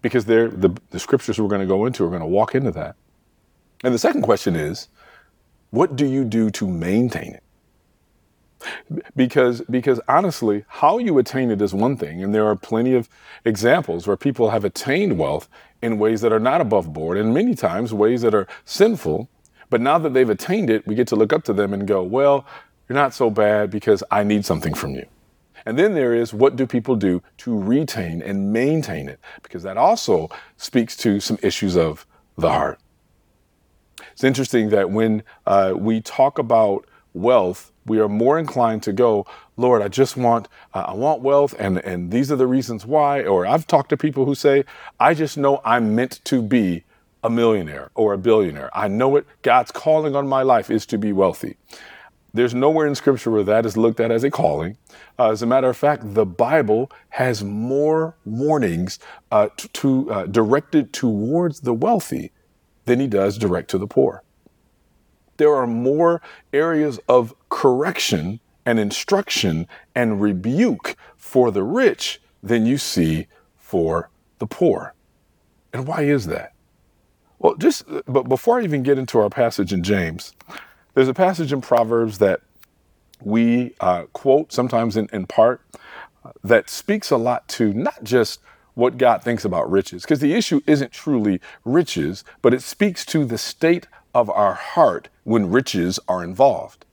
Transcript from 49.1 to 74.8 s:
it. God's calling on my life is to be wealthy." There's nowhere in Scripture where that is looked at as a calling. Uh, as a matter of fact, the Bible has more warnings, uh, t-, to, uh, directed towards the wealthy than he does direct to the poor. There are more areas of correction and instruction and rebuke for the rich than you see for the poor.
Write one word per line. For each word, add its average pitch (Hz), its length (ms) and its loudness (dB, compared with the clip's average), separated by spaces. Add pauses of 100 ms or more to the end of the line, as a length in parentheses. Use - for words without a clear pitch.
it. 143 100 0 (160)
God's 123 300 2
calling 156 420 0
on 139 140 -4
my 135 140 -2
life 123 280 0
is 110 160 -2
to 113 120 -6
be 104 140 -2
wealthy." 95 440 -2 (760)
There's 120 200 0
nowhere 151 320 2
in 143 80 -2
Scripture 127 360 0
where 107 140 2
that 107 200 2
is 110 120 -4
looked 113 240 2
at 113 100 0
as 117 120 0
a 139 80 0
calling. 80 460 -2 (420)
Uh, 113 120 4
as 107 100 -2
a 120 60 -4
matter 131 240 2
of 117 60 -4
fact, 139 380 -2
the 107 120 2
Bible 117 680 0 (160)
has 123 340 -2
more 143 720 -2 (100)
warnings, 110 720 -2 (340)
uh, 107 240 2
t-, - 120 -14
to, 135 420 -2
uh, 98 160 -4
directed 117 680 2
towards 131 680 -2
the 123 120 -2
wealthy 165 600 -2 (520)
than 123 160 2
he 139 60 0
does 101 320 0
direct 90 320 -2
to 98 80 -2
the 98 80 -4
poor. - 360 0 (1160)
There 151 160 6
are 131 120 0
more 147 540 2 (320)
areas 151 560 0
of 120 260 4 (140)
correction 123 920 0 (260)
and 113 120 2
instruction 101 880 -2 (280)
and 110 260 0
rebuke 104 760 0 (200)
for 123 340 2
the 98 120 -2
rich 196 580 -2 (220)
than 110 240 0
you 131 100 2
see 82 500 -2 (300)
for 82 540 -4 (280)
the 113 80 -8
poor. - 480 -2 (800)